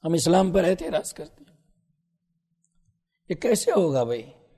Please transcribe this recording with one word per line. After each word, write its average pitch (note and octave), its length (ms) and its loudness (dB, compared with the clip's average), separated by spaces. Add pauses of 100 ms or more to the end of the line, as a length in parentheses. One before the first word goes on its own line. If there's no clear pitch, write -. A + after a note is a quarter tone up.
ہم E3 100 0
اسلام F3 380 2
پر F#3 120 2
اعتراض E3 500 -2
کرتے - 360 -20
ہیں۔ - 60 -20 (1700)
یہ F3+ 60 -2
کیسے A3+ 360 0
ہوگا D#3 320 2
بھائی؟ A#2 200 -4 (340)